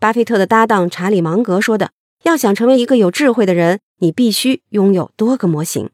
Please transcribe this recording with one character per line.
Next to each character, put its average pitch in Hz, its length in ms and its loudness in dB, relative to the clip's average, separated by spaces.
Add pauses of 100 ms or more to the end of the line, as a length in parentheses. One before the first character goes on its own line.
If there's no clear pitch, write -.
巴 220 120 0
菲 233 120 0
特 226 120 -2
的 190 80 2
搭 220 220 2
档 185 240 0
查 180 180 -6
理 196 140 0
芒 165 180 -2
格 196 200 0
说 214 180 -2
的 196 140 -4 (320)
，“要 330 120 2
想 214 160 0
成 226 140 0
为 262 100 4
一 240 80 2
个 254 120 2
有 185 160 2
智 294 180 0
慧 226 160 0
的 185 80 2
人， 170 240 2 (200)
你 170 120 0
必 240 180 0
须 254 420 -2
拥 196 220 2
有 175 240 -2
多 240 200 0
个 214 100 -4
模 156 160 -2
型。” 139 320 -6